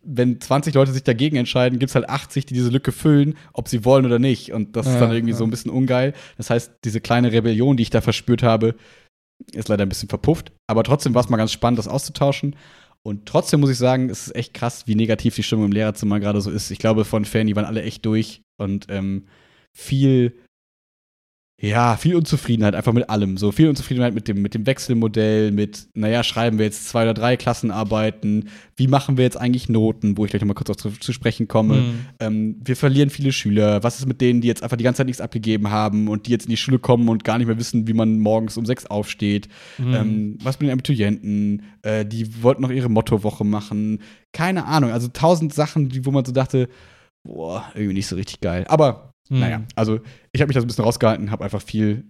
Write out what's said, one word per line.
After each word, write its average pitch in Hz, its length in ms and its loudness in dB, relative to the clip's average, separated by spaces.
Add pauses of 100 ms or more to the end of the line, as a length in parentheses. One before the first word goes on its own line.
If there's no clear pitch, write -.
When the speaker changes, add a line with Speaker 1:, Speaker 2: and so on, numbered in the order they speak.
Speaker 1:
wenn 123 380 -2
zwanzig 147 340 -2
Leute 135 180 4
sich 135 120 -4
dagegen 139 320 0
entscheiden, 127 420 0
gibt's 131 160 -2
halt 127 140 0
achtzig, - 380 -6
die 131 80 -8
diese 123 160 2
Lücke 131 200 0
füllen, 147 460 2 (160)
ob - 160 -8
sie 113 160 -2
wollen 131 220 6
oder 120 120 4
nicht. 127 340 0
Und 104 220 -6
das 113 120 -2
ist 131 80 2
Speaker 2:
Ja, 120 60 4
Speaker 1:
dann 113 120 4
irgendwie 113 200 0
Speaker 2:
ja. 107 40 -2
Speaker 1:
so 113 80 0
ein 113 60 0
bisschen 117 200 -6
ungeil. 127 440 0 (220)
Das - 140 -8
heißt, 120 220 -2 (120)
diese 110 160 -2
kleine 120 320 2
Rebellion, 117 440 2
die 117 80 2
ich - 60 -6
da 113 100 2
verspürt - 420 0
habe, 113 320 2 (760)
ist - 160 -8
leider 104 160 2
ein 95 40 -2
bisschen 101 200 -8
verpufft. - 440 -2 (160)
Aber 110 160 2
trotzdem 135 300 2
war's 120 140 2
mal 120 80 2
ganz 110 160 0
spannend, 120 260 0
das 110 100 -6
auszutauschen. 143 680 -2 (460)
Und 104 240 -8
trotzdem 147 340 2
muss 139 100 4
ich 123 80 0
sagen, 127 320 2
es - 180 -10
ist - 80 -16
echt 117 180 -8
krass, - 320 -8
wie 110 80 0
negativ 110 400 0
die 110 80 -4
Stimmung 107 240 0
im 101 60 2
Lehrerzimmer 104 460 0
gerade 101 220 0
so 98 100 -4
ist. - 200 -6
Ich 101 80 -10
glaube, 110 260 2
von 107 200 -2
Ferien, 110 220 0
die 104 100 0
waren 104 100 0
alle 110 160 -6
echt - 240 -10
durch 110 340 -2 (180)
und, 98 300 -4
ähm, 98 380 -6 (500)
viel, 135 580 2 (1300)
ja, 117 360 2
viel 175 180 2
Unzufriedenheit 117 580 0
einfach 113 200 0
mit 120 160 2
allem. 101 260 0
So 101 160 0
viel 160 160 4
Unzufriedenheit 127 460 0
mit 107 140 -6
dem, 101 120 -2
mit 101 140 -2
dem 110 100 -4
Wechselmodell, 107 880 0
mit, 104 420 -4
na 107 140 -2
ja, 117 160 0
schreiben 113 320 0
wir 110 80 2
jetzt - 240 -6
zwei 117 140 0
oder 113 100 2
drei 117 240 0
Klassenarbeiten, 107 1120 -2 (280)
wie 131 120 2
machen 135 300 2
wir 127 60 6
jetzt 127 140 0
eigentlich 123 300 -2
Noten, 110 480 2
wo 107 80 0
ich 101 60 -4
gleich 104 100 -2
nochmal 101 140 0
kurz - 160 -6
auf 101 80 -4
zu, - 120 -8
zu 104 220 -8
sprechen 113 360 -4
komme. 110 340 2
Speaker 2:
Mhm. 120 240 -4 (120)
Speaker 1:
Ähm, 110 460 -4
wir 123 120 -2
verlieren 139 340 2
viele 139 200 -2
Schüler, 104 520 2
was 120 160 -2
ist 131 80 -6
mit 127 160 -2
denen, 123 180 4
die 117 80 2
jetzt 113 140 -2
einfach 117 160 -4
die 117 60 -4
ganze 123 140 2
Zeit 131 100 2
nichts 123 120 -8
abgegeben 107 480 -2
haben 107 400 0
und 107 180 -4
die 120 40 -2
jetzt 117 160 0
in 120 40 -4
die 113 60 0
Schule 127 220 2
kommen 120 320 4
und 113 140 0
gar 110 120 0
nicht 120 100 0
mehr 113 120 0
wissen, 117 280 -2
wie 113 60 0
man 110 280 2
morgens 110 360 0
um 117 80 -4
sechs 120 220 -4
aufsteht. 104 640 -2 (260)
Speaker 2:
Mhm. 127 180 -2
Speaker 1:
Ähm, 107 480 -2
was 131 180 -4
mit 147 80 2
den 127 40 0
Abiturienten, 104 920 0 (200)
äh, 107 240 -2
die 113 360 -8
wollten 131 200 4
noch 127 80 0
ihre 127 180 0
Mottowoche 107 560 2
machen, 104 560 -4 (320)
keine 175 320 -2
Ahnung, 135 280 2
also 120 160 -2
tausend 160 440 2
Sachen, 147 380 0
die, 131 160 -4
wo 139 40 0
man 135 140 2
so 127 80 -6
dachte, 131 380 0 (520)
boah, 82 520 -10
irgendwie 104 220 -2
nicht 98 100 -4
so 90 100 -6
richtig - 240 -10
geil. 90 260 -4
Aber 151 420 2 (220)
Speaker 2:
Hm. 131 100 0
Speaker 1:
Naja, 117 220 -2 (140)
also 110 240 0 (320)
ich - 80 -2
hab 147 80 2
mich 135 60 0
da 127 60 4
so 117 40 0
ein 123 40 -4
bisschen 117 160 -2
rausgehalten, 110 460 2
hab 110 100 -6
einfach 101 220 -6
viel 107 480 -2